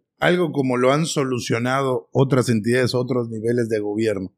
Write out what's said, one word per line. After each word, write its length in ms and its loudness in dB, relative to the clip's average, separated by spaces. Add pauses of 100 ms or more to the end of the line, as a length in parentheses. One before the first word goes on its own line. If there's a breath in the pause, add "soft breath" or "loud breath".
(200)
Algo 320 2
como 260 0
lo 160 4
han 120 0
solucionado 1040 -2
otras 380 2
entidades, 460 2
otros 340 -2
niveles 400 -2
de 100 0
gobierno, 580 -2